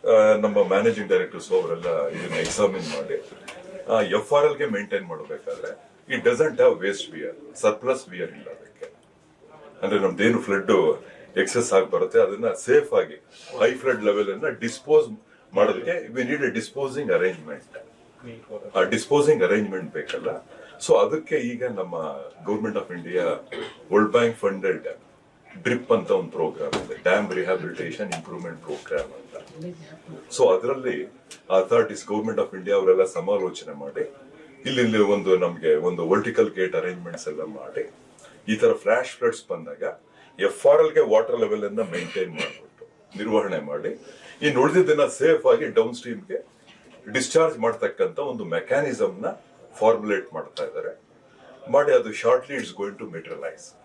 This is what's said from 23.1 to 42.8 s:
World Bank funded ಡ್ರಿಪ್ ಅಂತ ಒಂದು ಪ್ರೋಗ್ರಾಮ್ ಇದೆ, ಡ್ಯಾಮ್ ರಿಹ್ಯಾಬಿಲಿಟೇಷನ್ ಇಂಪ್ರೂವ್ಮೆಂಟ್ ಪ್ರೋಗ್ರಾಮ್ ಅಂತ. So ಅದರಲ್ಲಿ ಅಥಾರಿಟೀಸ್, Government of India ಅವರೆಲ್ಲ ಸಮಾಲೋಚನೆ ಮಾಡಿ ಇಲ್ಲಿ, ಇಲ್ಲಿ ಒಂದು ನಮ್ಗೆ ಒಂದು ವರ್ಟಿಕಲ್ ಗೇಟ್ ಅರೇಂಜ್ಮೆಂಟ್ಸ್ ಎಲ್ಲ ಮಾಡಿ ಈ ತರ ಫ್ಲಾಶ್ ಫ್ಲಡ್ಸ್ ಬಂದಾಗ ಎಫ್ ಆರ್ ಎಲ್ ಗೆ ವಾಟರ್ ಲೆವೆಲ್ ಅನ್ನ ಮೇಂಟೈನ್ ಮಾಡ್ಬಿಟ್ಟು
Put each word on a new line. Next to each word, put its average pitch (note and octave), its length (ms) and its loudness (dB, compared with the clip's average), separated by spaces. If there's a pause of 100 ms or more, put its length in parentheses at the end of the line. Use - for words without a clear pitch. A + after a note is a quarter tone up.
World G#2 200 4
Bank A#2 200 4 (120)
funded F#2+ 440 -2 (720)
ಡ್ರಿಪ್ A#2+ 300 -2
ಅಂತ F#2+ 180 0
ಒಂದು F2+ 200 2
ಪ್ರೋಗ್ರಾಮ್ - 560 -4
ಇದೆ, - 80 -10
ಡ್ಯಾಮ್ F#2+ 380 0
ರಿಹ್ಯಾಬಿಲಿಟೇಷನ್ F2 800 -4
ಇಂಪ್ರೂವ್ಮೆಂಟ್ E2 500 -12
ಪ್ರೋಗ್ರಾಮ್ D#2 500 -8
ಅಂತ. - 220 -20 (1000)
So - 260 4
ಅದರಲ್ಲಿ B2+ 460 -4 (580)
ಅಥಾರಿಟೀಸ್, A2+ 440 0
Government A2 340 -2
of F#2+ 140 -2
India F#2+ 180 -4
ಅವರೆಲ್ಲ F#2+ 320 4
ಸಮಾಲೋಚನೆ F#2 720 -4
ಮಾಡಿ - 520 -10 (400)
ಇಲ್ಲಿ, C3 160 0
ಇಲ್ಲಿ A2 160 2
ಒಂದು G2 380 4
ನಮ್ಗೆ E2+ 380 2
ಒಂದು E2+ 340 0
ವರ್ಟಿಕಲ್ G#2+ 420 2
ಗೇಟ್ F#2 260 -2
ಅರೇಂಜ್ಮೆಂಟ್ಸ್ F2 520 -8
ಎಲ್ಲ D#2 140 -8
ಮಾಡಿ C#2 480 -10 (600)
ಈ G#2+ 40 0
ತರ - 160 6
ಫ್ಲಾಶ್ - 380 0
ಫ್ಲಡ್ಸ್ - 380 -4
ಬಂದಾಗ D#2+ 340 -8 (580)
ಎಫ್ - 260 0
ಆರ್ D3+ 180 8
ಎಲ್ D3+ 80 2
ಗೆ D3+ 80 4
ವಾಟರ್ A2+ 400 2
ಲೆವೆಲ್ G#2+ 240 0
ಅನ್ನ G#2 160 -4
ಮೇಂಟೈನ್ F2+ 500 -6
ಮಾಡ್ಬಿಟ್ಟು - 540 -12 (340)